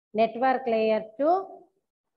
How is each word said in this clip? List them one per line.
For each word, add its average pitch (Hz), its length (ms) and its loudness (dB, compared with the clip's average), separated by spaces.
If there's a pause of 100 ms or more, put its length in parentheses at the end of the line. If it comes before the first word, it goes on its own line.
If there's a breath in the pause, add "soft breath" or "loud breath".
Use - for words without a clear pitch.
(140)
network 233 520 0
layer 220 360 2 (180)
to 349 240 2 (720)